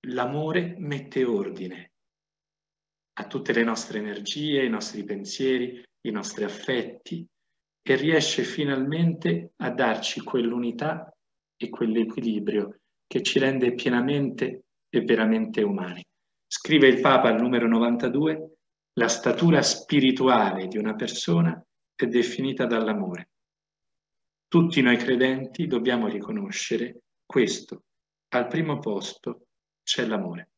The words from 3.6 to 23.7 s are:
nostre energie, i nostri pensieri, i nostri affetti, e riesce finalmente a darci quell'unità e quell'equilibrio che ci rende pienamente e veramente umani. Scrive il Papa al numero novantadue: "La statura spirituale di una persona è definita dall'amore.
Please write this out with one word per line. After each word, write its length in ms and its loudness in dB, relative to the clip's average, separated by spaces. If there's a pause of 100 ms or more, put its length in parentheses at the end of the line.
nostre 360 -2
energie, 640 -4
i 60 0
nostri 340 -6
pensieri, 800 -4 (200)
i 100 -6
nostri 320 -6
affetti, 840 -6 (640)
e 80 6
riesce 480 2
finalmente 1120 -2
a 120 -4
darci 520 -2
quell'unità 920 -4 (400)
e 140 -8
quell'equilibrio 1080 -2 (280)
che 140 -2
ci 180 2
rende 340 2
pienamente 920 -2 (340)
e 40 4
veramente 600 2
umani. 420 -2 (440)
Scrive 400 4
il 140 6
Papa 280 6
al 120 4
numero 260 2
novantadue: 880 0 (360)
"La 140 2
statura 540 4
spirituale 1080 2
di 100 -6
una 180 -2
persona 680 0 (320)
è 120 0
definita 600 0
dall'amore. 640 -2 (1160)